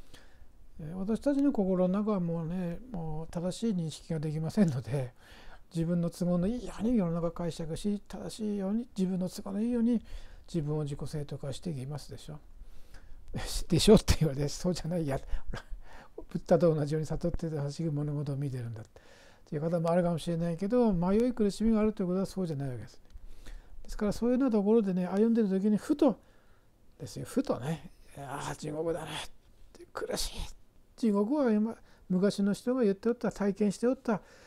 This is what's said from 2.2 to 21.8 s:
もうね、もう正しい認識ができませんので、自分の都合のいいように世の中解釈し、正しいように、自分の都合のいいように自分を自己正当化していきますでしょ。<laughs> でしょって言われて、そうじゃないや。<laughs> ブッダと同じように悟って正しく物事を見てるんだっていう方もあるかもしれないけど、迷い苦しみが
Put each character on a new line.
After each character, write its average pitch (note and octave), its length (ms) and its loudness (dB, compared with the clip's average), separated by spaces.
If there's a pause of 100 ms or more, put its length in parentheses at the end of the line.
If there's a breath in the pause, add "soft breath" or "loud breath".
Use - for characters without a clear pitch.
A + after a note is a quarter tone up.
も E3 240 -2
う - 20 -4
ね、 F3 320 -4 (140)
も D#3+ 320 -4
う - 60 -8
正 F3 280 -4
し A3+ 120 0
い G3+ 40 2
認 E3 160 -2
識 - 220 -8
が D#3+ 80 -2
で D#3 120 -2
き D#3 80 -2
ま D#3+ 100 -2
せ G#3 140 6
ん E3 60 6
の B2+ 100 0
で、 B2+ 320 -4 (600 loud breath)
自 E3 120 0
分 F3 140 2
の E3+ 100 0
都 - 160 -2
合 F3+ 120 2
の F3 80 2
い A#3 100 0
い A#3 100 -8
よ - 140 -8
う - 20 -6
に A#3+ 140 4
世 F#3 100 4
の E3 60 0
中 E3+ 180 0
解 E3+ 220 -4
釈 D#3+ 240 -6
し、 G3+ 320 -2
正 - 220 -10
し G#3+ 240 -4
い G3+ 40 -4
よ F#3+ 120 -2
う - 40 -2
に、 A#3 120 -2 (100)
自 F#3 120 2
分 F#3 100 -2
の F3+ 100 -2
都 - 140 -10
合 G3 100 -8
の G3+ 80 -2
い A3+ 80 0
い - 20 0
よ B3 100 2
う - 20 2
に A3+ 200 4 (440 loud breath)
自 E3 160 -2
分 D3+ 160 0
を D3+ 40 -2
自 C#3+ 140 -4
己 - 100 -6
正 D3 180 -6
当 C#3+ 140 -8
化 C#3 140 -6
し - 80 -10
て F3+ 100 -6
い D#3 40 -4
き C3 120 -6
ま D3 120 -6
す - 120 -14
で C#3+ 80 -12
し - 120 -16
ょ。 D3 80 -12 (680 soft breath)
<laughs> - 600 -4
で E3 100 4
し - 120 8
ょ A3 60 12
っ - 20 12
て - 220 4
言 D#3 80 4
わ C3+ 60 -4
れ C3+ 60 -2
て、 C#3+ 80 0
そ - 220 -2
う E3+ 40 2
じ - 100 -6
ゃ D#3+ 40 -6
な F3 80 0
い E3 100 -2
や。 C3 180 0
<laughs> - 1040 -4
ブ - 100 -6
ッ - 80 -10
ダ F3 120 6
と D#3+ 160 6
同 D3 100 0
じ D3 100 -2
よ D#3 40 0
う - 20 -2
に D#3 60 -4
悟 D#3+ 220 -2
っ - 40 -2
て - 160 -2
正 C#3+ 220 -4
し E3 140 -4
く D#3+ 80 0
物 D3 220 -2
事 C#3+ 180 -4
を C3+ 40 -4
見 C#3 140 -4
て B2+ 80 -6
る A#2 100 -6
ん A2+ 60 -8
だ G#2+ 80 -10
っ - 20 -16 (600 loud breath)
て D#3+ 100 -6
い - 20 -2
う C#3+ 40 -6
方 E3+ 180 0
も E3 100 0
あ E3+ 60 4
る F3+ 60 6
か F3 80 2
も E3+ 80 0
し - 120 -8
れ E3+ 60 0
な E3+ 140 0
い E3 60 -4
け F#3+ 120 -2
ど、 A#3 240 4
迷 F3+ 240 4
い A#3+ 160 4
苦 G#3 180 2
し G#3 140 -2
み A3+ 80 6
が G#3+ 80 4